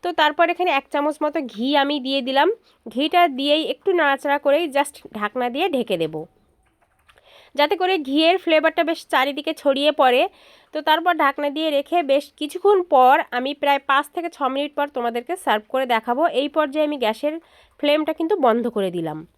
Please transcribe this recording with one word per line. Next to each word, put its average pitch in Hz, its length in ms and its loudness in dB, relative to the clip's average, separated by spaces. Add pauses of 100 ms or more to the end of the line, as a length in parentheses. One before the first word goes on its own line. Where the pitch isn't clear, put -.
তো 359 80 -4
তারপর 320 380 2
এখানে 349 220 -2
এক 277 200 -2
চামচ 294 320 -2
মতো 302 180 -2
ঘি 254 360 -2
আমি 285 220 0
দিয়ে 269 220 -4
দিলাম। 269 300 0 (380)
ঘিটা 320 380 2
দিয়েই 294 360 0
একটু - 280 -4
নাড়াচাড়া 285 460 0
করেই 285 320 2
just 277 260 -2 (180)
ঢাকনা 214 360 -4
দিয়ে 285 200 -2
ঢেকে 233 280 -2
দেব, 156 280 -6 (1300)
যাতে 294 200 2
করে 370 220 0
ঘিয়ের 320 400 2
ফ্লেভারটা 320 460 2
বেশ 320 240 -4
চারিদিকে 285 460 -2
ছড়িয়ে 285 380 0
পড়ে। 285 380 2 (440)
তো 302 80 -6
তারপর 330 360 2
ঢাকনা 285 320 0
দিয়ে 311 200 -4
রেখে 294 340 0
বেশ 277 340 -2
কিছুক্ষণ 359 460 0
পর, 277 360 6 (120)
আমি 254 220 -4
প্রায় 277 340 0
পাঁচ 285 180 0 (100)
থেকে 339 140 -6
ছ - 120 -12
মিনিট 277 340 -4
পর 285 120 -2
তোমাদেরকে 240 480 -6
সার্ভ 214 340 -2
করে 262 160 -2
দেখাবো। 240 400 0
এই 285 240 -2
পর্যায়ে 302 380 -2
আমি 294 100 -4
গ্যাসের 254 420 -4 (400)
ফ্লেমটা 302 340 0
কিন্তু 330 220 -2
বন্ধ 240 320 2
করে 196 240 -2
দিলাম। 165 360 -8 (100)